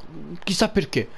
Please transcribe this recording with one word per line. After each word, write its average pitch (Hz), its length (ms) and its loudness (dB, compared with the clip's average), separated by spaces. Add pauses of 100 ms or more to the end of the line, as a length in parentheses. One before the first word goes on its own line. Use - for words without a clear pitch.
(440)
Chissà 202 240 4
perché. 160 500 2